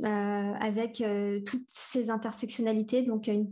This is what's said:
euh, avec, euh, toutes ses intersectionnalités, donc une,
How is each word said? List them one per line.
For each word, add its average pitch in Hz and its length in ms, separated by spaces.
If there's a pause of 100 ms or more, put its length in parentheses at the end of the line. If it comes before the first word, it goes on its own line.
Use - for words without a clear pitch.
euh, 202 560
avec, 226 420
euh, 202 440
toutes 254 220
ses - 420
intersectionnalités, 226 920
donc 220 240
une, 208 240